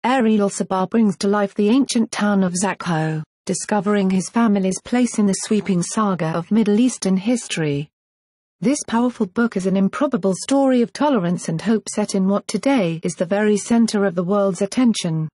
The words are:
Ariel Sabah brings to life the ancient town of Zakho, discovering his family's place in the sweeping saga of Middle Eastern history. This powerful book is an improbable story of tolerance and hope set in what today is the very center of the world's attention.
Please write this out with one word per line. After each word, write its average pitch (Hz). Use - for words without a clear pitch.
Ariel 220
Sabah 190
brings 214
to 202
life 202
the 208
ancient 247
town 202
of 180
Zakho, 165
discovering 202
his 185
family's 202
place 240
in 208
the 190
sweeping 190
saga 190
of 170
Middle 208
Eastern 196
history. 165
This 254
powerful 233
book 233
is 185
an 190
improbable 196
story 269
of 233
tolerance 196
and 165
hope 214
set -
in 190
what 196
today 196
is 180
the 185
very 208
center 214
of 185
the 180
world's 196
attention. 196